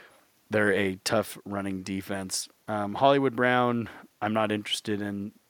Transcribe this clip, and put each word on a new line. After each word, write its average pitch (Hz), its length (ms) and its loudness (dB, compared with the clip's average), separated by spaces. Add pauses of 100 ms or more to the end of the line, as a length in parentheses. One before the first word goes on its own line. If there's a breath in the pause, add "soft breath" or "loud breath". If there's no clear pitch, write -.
(500 loud breath)
They're 104 220 4
a 95 320 2
tough - 400 0
running 98 400 -6
defense. 95 640 -6 (220)
Um, 104 260 -2
Hollywood 135 400 4
Brown, 123 540 2 (320 loud breath)
I'm 107 120 0
not 110 160 2
interested 107 520 -4
in. 101 320 -6 (160)